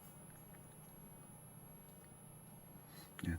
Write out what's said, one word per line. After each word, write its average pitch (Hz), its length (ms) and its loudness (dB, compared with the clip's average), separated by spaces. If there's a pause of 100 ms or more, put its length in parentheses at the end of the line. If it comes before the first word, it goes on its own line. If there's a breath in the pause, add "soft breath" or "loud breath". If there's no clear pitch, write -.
(3250 loud breath)
네, 85 140 12